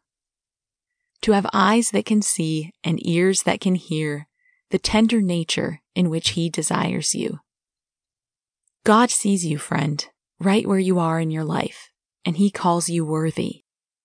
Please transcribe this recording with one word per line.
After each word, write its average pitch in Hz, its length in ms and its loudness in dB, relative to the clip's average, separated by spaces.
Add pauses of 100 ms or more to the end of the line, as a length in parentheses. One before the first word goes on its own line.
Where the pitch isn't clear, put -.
(1200)
To 214 120 2
have 196 200 2
eyes 214 380 4
that 208 160 0
can 214 160 2
see 156 500 -4 (100)
and 170 240 -2
ears 180 360 2
that - 180 -2
can 185 140 2
hear 156 520 -4 (440)
the 185 80 2
tender 220 420 2
nature 175 640 -2 (120)
in 180 140 2
which 165 220 -4
He 165 180 -2
desires - 680 -2
you. - 260 -6 (1400)
God 226 260 6
sees 196 340 0
you, 151 140 -2
friend, 143 440 -4 (380)
right 196 260 2
where 196 120 2
you 185 200 2
are 165 220 0
in 160 100 -2
your 156 140 -4
life, - 460 -6 (340)
and 170 140 -2
He 202 120 4
calls 175 380 0
you 170 160 -2
worthy. 156 600 -4 (400)